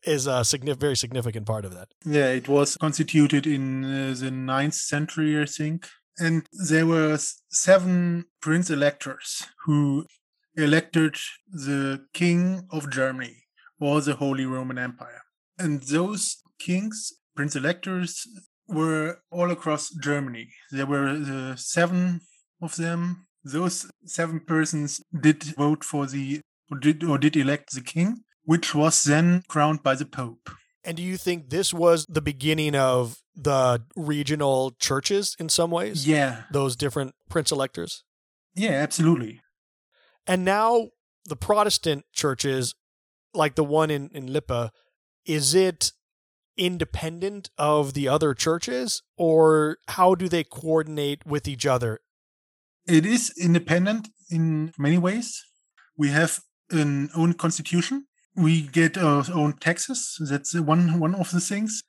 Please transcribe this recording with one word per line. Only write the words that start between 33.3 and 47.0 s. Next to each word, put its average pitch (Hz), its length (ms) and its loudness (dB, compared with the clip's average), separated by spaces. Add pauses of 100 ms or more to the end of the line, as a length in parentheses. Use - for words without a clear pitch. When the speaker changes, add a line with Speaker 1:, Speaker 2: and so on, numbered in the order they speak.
Speaker 1:
the 131 480 2 (120)
regional 147 840 0
churches 190 600 -2
in 165 100 -8
some 170 200 2
ways? 170 380 -2
Speaker 2:
Yeah. 135 440 2
Speaker 1:
Those 139 240 0
different 135 380 -4 (160)
prince - 220 -2
electors? - 520 -6 (500)
Speaker 2:
Yeah, 208 180 0
absolutely. 147 680 0 (840)
Speaker 1:
And 185 200 0
now 220 440 2 (360)
the 147 100 -8
Protestant 196 800 0
churches, 131 640 -2 (580)
like 151 220 0
the 156 80 2
one 156 260 2
in, 143 240 -4
in 131 180 -10
Lippe, 120 400 -2 (540)
is 147 280 0
it 185 380 2 (640)
independent 180 1040 -6